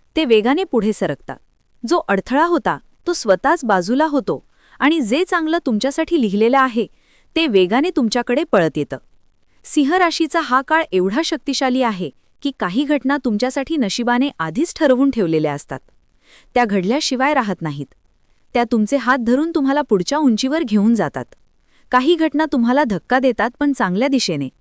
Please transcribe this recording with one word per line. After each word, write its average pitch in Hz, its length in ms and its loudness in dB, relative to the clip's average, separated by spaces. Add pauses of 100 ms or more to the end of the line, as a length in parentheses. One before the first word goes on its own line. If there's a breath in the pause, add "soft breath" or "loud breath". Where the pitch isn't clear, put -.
(160)
ते 320 100 0
वेगाने 240 380 4
पुढे 220 300 0
सरकतात. 143 440 -6 (500)
जो 285 200 2
अडथळा 247 380 0
होता, 247 320 0 (300)
तो 349 60 -2
स्वतःच 269 520 0
बाजूला 220 400 2
होतो 240 400 -4 (340 soft breath)
आणि 320 220 2
जे 254 220 0
चांगलं 330 420 -2
तुमच्यासाठी 277 560 0
लिहिलेलं 220 380 2
आहे, 233 280 0 (480)
ते 330 120 2
वेगाने 214 480 2
तुमच्याकडे 240 480 0
पळत 170 340 2
येतं. 139 200 -6 (640)
सिंह 302 320 0
राशीचा 330 440 0
हा 262 220 0
काळ 311 300 0
एवढा 190 340 0
शक्तिशाली 262 560 -2
आहे 185 280 -2 (340)
की 277 160 -4
काही 202 240 -2
घटना 285 420 0
तुमच्यासाठी 262 520 -2
नशिबाने 240 520 0 (100)
आधीच 165 360 -4
ठरवून 269 340 2
ठेवलेल्या 160 440 0
असतात. 139 260 -10 (760 soft breath)
त्या 240 120 4
घडल्याशिवाय 240 680 0
राहत 214 280 -2
नाहीत. 143 320 -8 (600)
त्या 240 180 2
तुमचे 226 260 0
हात 254 200 0
धरून 262 380 0
तुम्हाला 277 260 0
पुढच्या 220 360 0
उंचीवर 277 460 0
घेऊन 214 320 2
जातात. 143 300 -4 (640)
काही 262 240 4
घटना 311 360 0
तुम्हाला 254 320 2
धक्का 240 360 -2
देतात, 233 300 0 (100)
पण 294 140 0
चांगल्या 208 340 -2
दिशेने. 160 420 -2 (120)